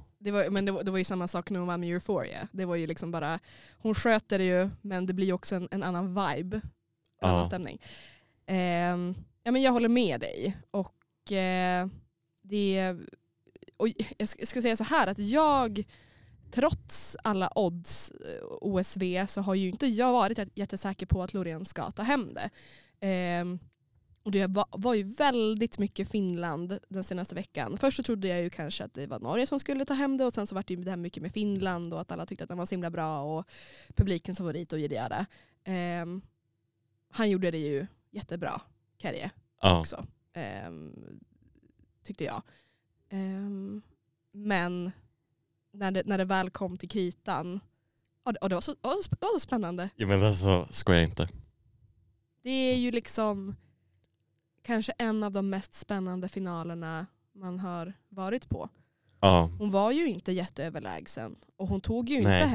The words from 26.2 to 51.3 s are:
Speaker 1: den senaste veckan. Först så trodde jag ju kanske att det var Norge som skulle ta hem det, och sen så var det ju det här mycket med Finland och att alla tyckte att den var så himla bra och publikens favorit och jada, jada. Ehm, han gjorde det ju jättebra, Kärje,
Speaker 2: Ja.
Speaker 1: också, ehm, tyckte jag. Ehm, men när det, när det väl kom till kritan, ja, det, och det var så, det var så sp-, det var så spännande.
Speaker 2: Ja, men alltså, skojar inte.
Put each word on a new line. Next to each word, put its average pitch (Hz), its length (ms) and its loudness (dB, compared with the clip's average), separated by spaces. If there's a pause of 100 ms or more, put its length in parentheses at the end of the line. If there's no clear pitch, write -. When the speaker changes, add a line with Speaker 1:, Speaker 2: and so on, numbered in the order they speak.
Speaker 1:
den 190 160 -6
senaste 180 300 -6
veckan. 165 440 -6
Först 269 180 4
så 254 60 0
trodde 196 260 0
jag 175 140 0
ju 175 80 -2
kanske - 340 -6
att - 100 -14
det 143 120 -8
var 131 140 -8
Norge 180 260 0
som 277 140 -2
skulle 277 240 -2
ta 277 100 -2
hem 269 220 2
det, 262 80 2
och 240 100 2
sen 208 120 -2
så 202 80 -8
var 190 120 -4
det 185 80 -6
ju 175 100 -8
det 185 60 -4
här 185 60 -4
mycket 175 260 -8
med 160 100 -8
Finland 190 600 -2
och 165 60 -6
att 180 120 -10
alla 170 140 -6
tyckte 185 180 -10
att - 40 -10
den 175 100 -6
var 180 80 -4
så - 80 -6
himla 175 160 -4
bra 160 300 -2 (180)
och 165 60 -6 (500)
publikens 185 440 2
favorit 170 340 -6
och 160 60 -2
jada, 143 160 -2
jada. 123 320 -4 (380)
Ehm, 175 580 -4 (880)
han 214 200 2
gjorde 185 200 2
det 165 80 -2
ju 147 280 0 (240)
jättebra, 175 500 -6 (380)
Kärje, - 320 -6 (320)
Speaker 2:
Ja. 90 180 8
Speaker 1:
också, - 240 -4 (300)
ehm, 98 580 -10 (1120)
tyckte 196 200 -10
jag. - 180 -6 (680)
Ehm, 196 720 -8 (500)
men 180 600 -2 (800)
när 196 180 -2
det, 190 160 2
när 202 120 2
det 190 60 2
väl 185 260 2
kom 185 280 -6
till 180 100 -12
kritan, 180 720 -4 (640)
ja, 240 80 -2
det, - 60 -6
och 196 100 -2
det 185 80 2
var 170 60 0
så, 302 100 -2
det - 80 -10
var 262 220 0
så - 80 -4
sp-, - 100 2
det 359 60 -2
var 453 80 2
så 349 60 2
spännande. 180 560 -2
Speaker 2:
Ja, 110 100 0
men 98 180 6
alltså, 95 460 4
skojar 87 320 6
inte. - 260 0 (1120)